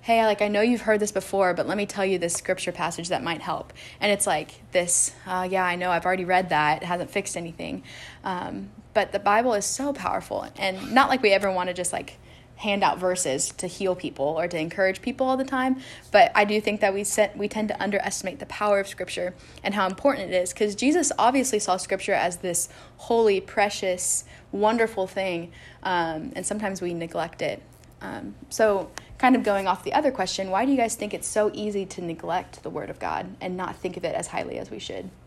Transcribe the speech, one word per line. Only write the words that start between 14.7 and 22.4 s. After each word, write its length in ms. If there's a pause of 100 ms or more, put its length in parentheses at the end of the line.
people 240
all 100
the 80
time, 300 (360)
but 220
I 100
do 160
think 220
that 100
we 120
set, 340
we 100
tend 200
to 120
underestimate 600
the 80
power 320
of 80
Scripture 480 (280)
and 120
how 100
important 460
it 40
is, 200
'cause 180
Jesus 460
obviously 400
saw 180
Scripture 380
as 220
this 300 (300)